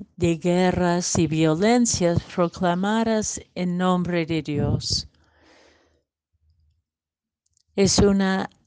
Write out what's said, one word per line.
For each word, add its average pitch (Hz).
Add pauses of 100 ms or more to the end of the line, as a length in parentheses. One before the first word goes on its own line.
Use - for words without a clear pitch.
(180)
de 170
guerras 175
y 165
violencias 170
proclamadas 202 (140)
en 180
nombre 180
de 160
Dios. 147 (2750)
Es 196
una 196 (180)